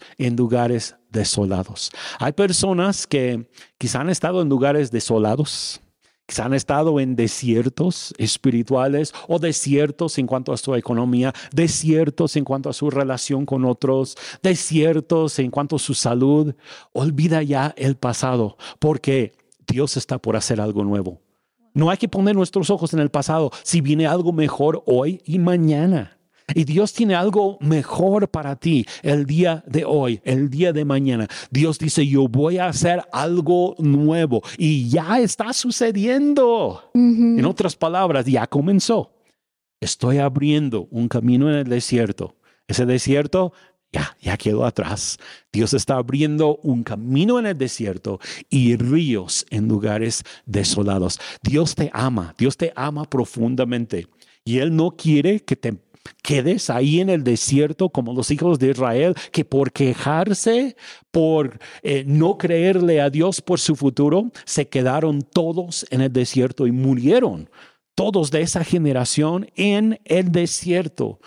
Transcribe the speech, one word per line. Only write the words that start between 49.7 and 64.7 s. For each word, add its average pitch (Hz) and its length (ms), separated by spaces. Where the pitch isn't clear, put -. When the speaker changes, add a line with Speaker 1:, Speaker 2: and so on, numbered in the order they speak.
Speaker 1:
desolados. 98 720
Dios 151 340
te 147 180
ama, 110 440
Dios 135 200
te 165 180
ama 147 300
profundamente. 120 1000
Y 117 160
Él 160 160
no 165 160
quiere 160 480
que - 160
te 110 220
quedes 143 480
ahí 139 300
en 190 100
el 165 140
desierto 143 640
como 120 240
los 123 160
hijos 151 300
de 131 120
Israel, 127 420
que 160 140
por 135 260
quejarse, 190 1040
por, 160 480
eh, 139 240
no 156 320
creerle 170 640
a 143 100
Dios 160 320
por 180 180
su 156 180
futuro, 147 520
se - 240
quedaron 143 540